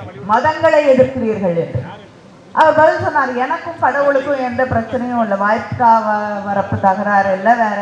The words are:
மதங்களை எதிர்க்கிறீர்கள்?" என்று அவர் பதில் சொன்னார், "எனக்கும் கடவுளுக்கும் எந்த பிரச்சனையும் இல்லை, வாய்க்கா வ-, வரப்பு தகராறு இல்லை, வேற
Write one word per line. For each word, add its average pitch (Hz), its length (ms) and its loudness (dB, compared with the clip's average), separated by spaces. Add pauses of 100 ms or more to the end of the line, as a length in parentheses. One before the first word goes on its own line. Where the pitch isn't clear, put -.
(280)
மதங்களை 311 600 2
எதிர்க்கிறீர்கள்?" 226 720 2
என்று - 260 -4 (680)
அவர் 311 240 4
பதில் 320 260 4
சொன்னார், 285 320 -2
"எனக்கும் 320 460 -6
கடவுளுக்கும் 277 640 0
எந்த 247 200 -2
பிரச்சனையும் 240 560 -2
இல்லை, 202 160 -2
வாய்க்கா 226 600 0
வ-, 214 460 -4
வரப்பு 202 360 -4
தகராறு 196 540 2
இல்லை, 196 220 2
வேற 208 260 -2